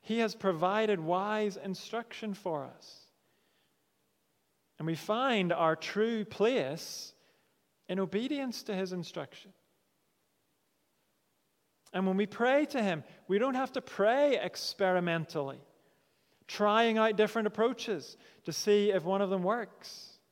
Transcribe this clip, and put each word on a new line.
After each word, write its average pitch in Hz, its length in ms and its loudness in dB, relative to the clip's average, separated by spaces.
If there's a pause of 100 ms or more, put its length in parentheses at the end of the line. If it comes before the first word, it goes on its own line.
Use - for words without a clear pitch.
he 226 180 -2
has 220 160 0
provided 196 640 2
wise 196 580 -2
instruction 214 760 -8
for 156 320 -6
us. - 400 -20 (1700)
And 156 80 -8
we 165 100 -2
find 214 560 0
our 160 240 4
true 214 500 -2
place 170 880 -2 (760)
in 185 120 -4
obedience 247 640 -4
to 208 120 -6
his 185 180 -4
instruction. 175 580 -10 (2500)
And 190 160 0
when 190 100 2
we 208 100 2
pray 262 400 2
to 277 140 -2
him, 175 220 0 (240)
we 196 120 2
don't 262 160 0
have 262 180 -2
to - 80 -4
pray 254 580 2
experimentally, 165 1200 -2 (880)
trying 220 500 4
out 220 200 4
different 214 300 2
approaches 214 680 -2 (300)
to 165 80 -6
see 208 380 4
if 185 120 2
one 190 180 2
of 196 80 0
them 190 140 0
works. - 760 -6 (120)